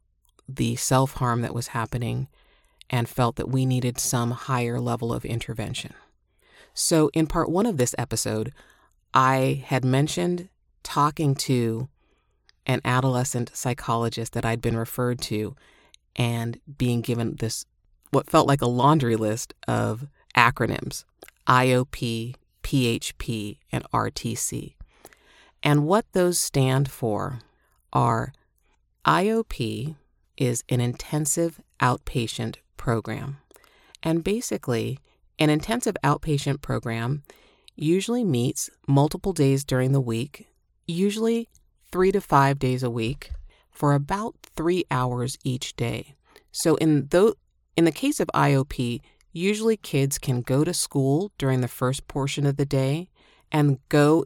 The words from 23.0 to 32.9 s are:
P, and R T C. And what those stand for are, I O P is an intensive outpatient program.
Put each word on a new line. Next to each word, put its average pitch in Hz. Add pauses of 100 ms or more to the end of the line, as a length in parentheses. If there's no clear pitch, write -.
P, 104 (120)
and 127
R 110
T -
C. - (880)
And 147
what 196
those 180
stand 135
for 104 (540)
are, 120 (720)
I 165
O 226
P 117 (420)
is 120
an 123
intensive 151 (180)
outpatient 120 (200)
program. 113 (640)